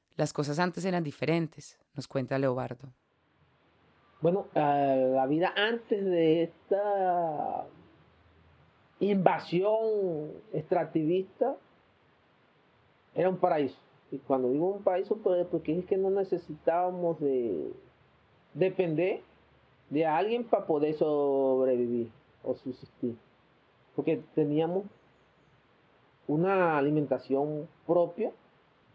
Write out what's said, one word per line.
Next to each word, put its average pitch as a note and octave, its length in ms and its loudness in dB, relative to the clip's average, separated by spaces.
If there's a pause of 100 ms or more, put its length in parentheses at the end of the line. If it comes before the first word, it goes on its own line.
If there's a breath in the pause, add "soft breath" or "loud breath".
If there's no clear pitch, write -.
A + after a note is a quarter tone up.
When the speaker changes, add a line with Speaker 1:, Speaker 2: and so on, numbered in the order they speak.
(160)
Speaker 1:
"Las D3+ 180 -2
cosas D3 240 -2
antes E3+ 260 -2
eran F3 200 0
diferentes", D3+ 760 -4 (160)
nos C3 140 -10
cuenta C3+ 320 -2
Leobardo. B2+ 520 -2 (1300)
Speaker 2:
Bueno, F3+ 360 0
ah, C#3+ 400 2 (180)
la C3 140 2
vida D#3+ 280 0
antes A3 480 -2
de E3+ 400 4
esta F3+ 1200 -2 (1300)
invasión F#3+ 1300 0 (220)
extractivista E3+ 1040 -2 (1600)
era F3 140 4
un F#3 80 -2
paraíso. D#3 400 2 (340)
Y C#3 60 -10
cuando B2+ 340 0
digo E3 220 2
un G3+ 100 -8
paraíso, G3 340 2
pues, F3+ 300 2
porque D#3+ 320 -2
es F3 60 -6
que G3+ 120 0
no F#3+ 120 2
necesitábamos F3 1080 -2
de A#2 520 -2 (840)
depender F3+ 720 0 (640)
de D3+ 160 0
alguien G3+ 380 0
para - 240 0
poder D3+ 260 2
sobrevivir C3 1160 2 (320)
o C3 100 -4
subsistir. B2 600 -8 (800)
Porque D3+ 260 -2 (140)
teníamos D#3+ 480 0 (1400)
una E3+ 500 2
alimentación D3 880 0 (200)
propia, F3 440 0 (640)